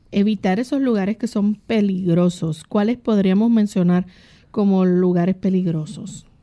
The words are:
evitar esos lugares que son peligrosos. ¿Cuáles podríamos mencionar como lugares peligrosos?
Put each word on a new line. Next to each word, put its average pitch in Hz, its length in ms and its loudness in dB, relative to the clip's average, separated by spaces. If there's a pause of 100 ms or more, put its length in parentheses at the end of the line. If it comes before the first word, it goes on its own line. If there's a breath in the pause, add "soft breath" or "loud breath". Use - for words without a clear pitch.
(120)
evitar 202 460 0
esos 269 220 -4
lugares 220 380 -2
que 240 100 -4
son 208 260 -2
peligrosos. 180 1080 -2
¿Cuáles 214 320 -2
podríamos 208 540 2
mencionar 185 560 2 (440 loud breath)
como 196 340 2
lugares 180 520 2
peligrosos? 180 920 -4 (160)